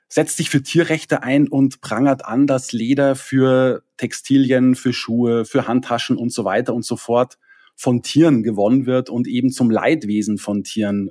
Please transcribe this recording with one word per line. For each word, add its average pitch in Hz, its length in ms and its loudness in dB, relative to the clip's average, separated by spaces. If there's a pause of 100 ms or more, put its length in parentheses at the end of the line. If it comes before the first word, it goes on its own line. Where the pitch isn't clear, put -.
setzt - 260 -2
sich 156 140 -4
für 139 120 2
Tierrechte 160 600 -2
ein 139 240 2
und 135 320 0
prangert 135 460 -2
an, 123 220 0
dass 131 260 -2
Leder 135 420 0
für 131 680 2 (120)
Textilien, 131 800 2
für 123 160 -2
Schuhe, 117 540 0
für 127 220 -2
Handtaschen 120 500 -2
und 120 160 -4
so 117 100 -4
weiter 117 300 0
und 117 100 -6
so 117 140 -6
fort 120 400 -2 (380)
von 123 280 0
Tieren 143 400 4
gewonnen 110 420 2
wird 127 240 0
und 120 160 -4
eben 123 260 0
zum 120 200 2
Leidwesen 104 640 0
von 101 280 -4
Tieren 101 460 -4